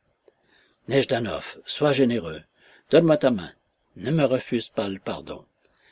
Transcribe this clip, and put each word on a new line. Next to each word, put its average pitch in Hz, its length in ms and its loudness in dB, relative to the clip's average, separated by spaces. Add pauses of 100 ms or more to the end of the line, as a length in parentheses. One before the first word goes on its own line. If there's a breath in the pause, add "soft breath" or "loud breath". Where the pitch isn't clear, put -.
(880 soft breath)
Nejdanov, 117 800 -2
sois 147 240 0
généreux, 117 500 0 (480 soft breath)
donne-moi 156 280 6
ta 139 120 2
main, 92 220 -4 (440)
ne 95 140 -8
me 151 160 2
refuse 120 440 -2
pas 104 180 -4
le 98 100 -6
pardon. » 76 480 -12 (460 soft breath)